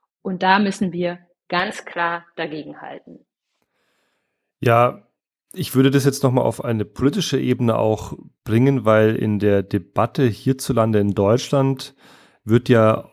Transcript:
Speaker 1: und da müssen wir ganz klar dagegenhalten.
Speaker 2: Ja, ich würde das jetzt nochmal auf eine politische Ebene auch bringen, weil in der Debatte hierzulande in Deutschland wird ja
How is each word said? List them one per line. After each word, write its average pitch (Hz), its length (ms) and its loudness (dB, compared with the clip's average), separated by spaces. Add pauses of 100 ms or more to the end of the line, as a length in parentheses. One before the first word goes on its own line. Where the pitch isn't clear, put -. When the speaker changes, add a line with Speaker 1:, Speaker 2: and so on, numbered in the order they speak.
(220)
Speaker 1:
und 185 220 -8
da 190 160 4
müssen 196 320 -2
wir 175 280 -4 (300)
ganz 180 360 -6
klar 170 400 -6 (100)
dagegenhalten. 147 840 -14 (1400)
Speaker 2:
Ja, 117 440 2 (500)
ich - 220 -8
würde 135 140 4
das 135 140 2
jetzt 135 200 0
nochmal 123 220 0
auf - 180 -4
eine 113 200 -4
politische 143 560 -2
Ebene 120 380 0
auch 110 360 -2 (300)
bringen, 120 420 2
weil 110 300 4
in 107 240 -2
der 101 240 2
Debatte 104 640 -2
hierzulande 113 720 0
in 101 140 0
Deutschland 131 840 0 (480)
wird 117 260 2
ja 110 440 2